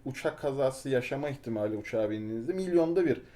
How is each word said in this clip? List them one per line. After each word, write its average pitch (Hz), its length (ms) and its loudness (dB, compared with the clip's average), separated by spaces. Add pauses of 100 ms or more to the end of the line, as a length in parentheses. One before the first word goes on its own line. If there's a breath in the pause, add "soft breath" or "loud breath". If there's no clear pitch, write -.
uçak 151 360 -4
kazası 135 480 0
yaşama 135 400 0
ihtimali 110 480 -2
uçağa 107 340 0
bindiğinizde 110 420 -4
milyonda 175 540 4
bir. 127 160 2 (140 loud breath)